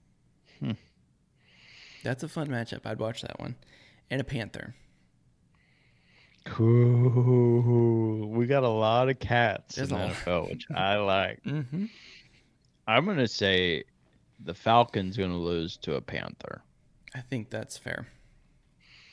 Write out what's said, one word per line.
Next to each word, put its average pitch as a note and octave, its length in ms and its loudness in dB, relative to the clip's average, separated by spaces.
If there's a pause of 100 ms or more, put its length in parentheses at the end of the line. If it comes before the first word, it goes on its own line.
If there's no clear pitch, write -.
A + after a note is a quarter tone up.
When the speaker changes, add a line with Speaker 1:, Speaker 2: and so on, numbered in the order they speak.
(600)
Speaker 1:
Hmm. A#2 100 -4 (1300)
Speaker 2:
That's B2+ 220 -6
a D3+ 60 -8
fun D3+ 180 -6
matchup. A#2+ 380 -8
I'd A2 140 -8
watch A2+ 240 -6
that G1+ 140 -12
one. B2 200 -10 (520)
And C3 120 -4
a - 20 -4
panther. A#2 500 -10 (1700)
Speaker 1:
Cool. A#2+ 1800 4
We A#2 180 0
got C#3 160 2
a A#2+ 60 4
lot A2 400 4
of C3 100 -2
cats A#2 560 0
Speaker 2:
There's C#3 160 -4
Speaker 1:
in - 60 -2
the F2+ 60 -2
Speaker 2:
a - 20 -2
lot. F2+ 60 -4
Speaker 1:
N - 40 -6
F - 140 -8
L, F2 180 0
which - 260 -10
I G2 220 0
like. G2 480 0
Speaker 2:
Mm-hmm. D3 420 -6 (1040)
Speaker 1:
I'm A#2+ 180 4
gonna D3+ 220 0
say F2+ 560 0 (640)
the E2+ 80 -8
falcon's A2 640 2
gonna F2+ 200 -2
lose E2+ 440 -4
to D2 140 -4
a B1 60 -4
panther. G1+ 600 -12 (520)
Speaker 2:
I B2+ 60 -10
think A#2+ 300 -10
that's A2 280 -10
fair. - 300 -10 (1040)